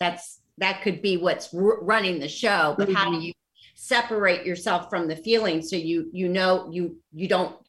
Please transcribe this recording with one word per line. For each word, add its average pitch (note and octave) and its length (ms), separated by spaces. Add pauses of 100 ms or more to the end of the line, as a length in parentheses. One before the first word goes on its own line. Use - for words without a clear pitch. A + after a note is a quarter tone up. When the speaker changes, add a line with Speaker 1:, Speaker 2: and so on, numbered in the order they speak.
Speaker 1:
that's, F3 400 (180)
that F#3+ 240
could F#3+ 200
be F#3+ 140
what's E3+ 380
r-, G3 280
running F#3+ 380
the C#3+ 80
show. E3 500
But G3 140
how G3 180
do E3+ 60
Speaker 2:
Mm-hmm. D#3+ 100
Speaker 1:
you F3 60 (440)
separate G#3 720
yourself F3 420
from E3+ 200
the D#3+ 80
feeling G#3 440
so D#3+ 160
you, E3 360
you F3+ 160
know, F#3 440
you, E3+ 240 (160)
you E3 160
don't F#3 280 (120)